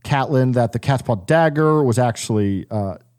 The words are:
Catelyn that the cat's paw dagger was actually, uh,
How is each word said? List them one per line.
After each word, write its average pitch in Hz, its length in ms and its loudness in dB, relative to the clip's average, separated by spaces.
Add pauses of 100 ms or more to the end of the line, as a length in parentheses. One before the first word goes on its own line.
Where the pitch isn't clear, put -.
Catelyn 131 500 0
that 117 180 0
the 120 80 -4
cat's 131 220 0
paw 120 140 -2
dagger 156 680 2
was 120 140 2
actually, 107 720 -2
uh, 101 280 -6 (220)